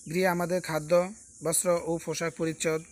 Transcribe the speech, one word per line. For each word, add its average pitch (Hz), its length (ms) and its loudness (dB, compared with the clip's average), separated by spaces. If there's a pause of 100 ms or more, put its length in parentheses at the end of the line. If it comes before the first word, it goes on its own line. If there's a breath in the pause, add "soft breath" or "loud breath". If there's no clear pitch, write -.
গৃহে 185 180 2
আমাদের 175 340 2
খাদ্য, 165 520 2 (300)
বস্ত্র 170 420 2
ও 165 200 0
পোশাক 165 320 -4
পরিচ্ছদ, 160 440 -2 (100)